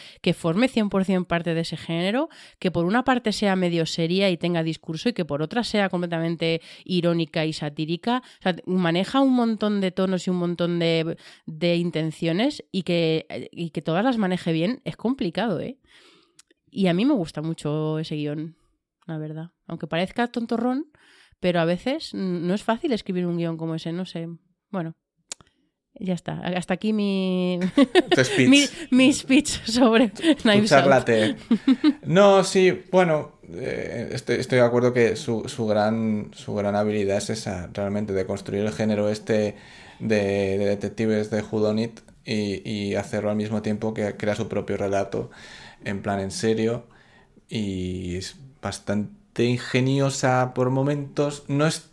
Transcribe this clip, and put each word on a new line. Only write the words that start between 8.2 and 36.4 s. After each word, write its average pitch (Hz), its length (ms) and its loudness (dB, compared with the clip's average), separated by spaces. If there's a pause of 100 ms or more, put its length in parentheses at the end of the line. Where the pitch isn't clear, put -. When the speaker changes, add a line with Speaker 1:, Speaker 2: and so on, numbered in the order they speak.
Speaker 1:
O - 20 -20
sea, 180 140 0 (100)
maneja 185 540 2
un 269 120 4
montón 220 480 0
de 185 120 0
tonos 190 340 -2
y 190 40 -2
un 180 80 0
montón 175 420 -2
de, 165 360 0 (300)
de 170 300 0
intenciones 165 960 -2
y 190 100 -2
que, 160 720 -2
y 170 180 -8
que - 100 -6
todas 170 240 0
las 247 140 0
maneje 180 320 0
bien 170 340 0
es 160 120 -8
complicado, 208 640 -2
¿eh? - 180 -10 (880)
Y 190 200 0
a 170 60 4
mí 196 100 2
me 294 100 4
gusta 160 280 -4
mucho 156 580 -2
ese 160 160 -6
guión, 151 400 -6 (500)
la 160 120 -8
verdad. 156 320 -10 (180)
Aunque 165 180 -8
parezca 190 400 -2
tontorrón, 240 600 -2 (520)
pero 175 220 0
a 165 60 2
veces 226 480 -4
n-, 185 260 -2
no 180 140 0
es 208 100 -4
fácil 233 280 -2
escribir 180 340 -2
un 175 100 -2
guión 165 220 -4
como 165 160 -4
ese, 165 180 -6
no 180 140 -6
sé. 165 220 -10 (420)
Bueno, 165 240 -6 (1000)
ya 185 200 -4
está. 156 260 -6
Hasta 175 340 -4
aquí 214 200 -2
mi, 185 640 0 (260)
<laughs> 277 280 2
Speaker 2:
Tu - 100 4
speech. 392 240 4
Speaker 1:
mi, 277 160 8 (260)
mi 262 220 6
speech - 540 2
sobre 226 420 4
Speaker 2:
Tu, - 140 -10
tu 320 200 4
Speaker 1:
Knives 208 300 6
Out. 139 100 8
Speaker 2:
charla 135 220 6
te-, 110 320 2 (720)
no, 196 380 8
sí, 185 460 2
bueno, 160 480 2 (140)
eh, - 600 -6
estoy, 120 240 -2
estoy - 220 2
de 123 60 8
acuerdo 120 300 4
que 117 220 4
su, 113 320 -4
su 117 180 -4
gran, 107 680 0
su - 200 -10